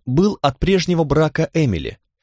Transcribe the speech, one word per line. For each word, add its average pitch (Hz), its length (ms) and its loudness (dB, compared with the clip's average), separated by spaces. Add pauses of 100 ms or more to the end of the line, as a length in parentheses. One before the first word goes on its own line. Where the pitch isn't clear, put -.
был 175 360 0
от 139 160 0
прежнего 175 460 0
брака 156 500 0
Эмили. 98 460 -2 (240)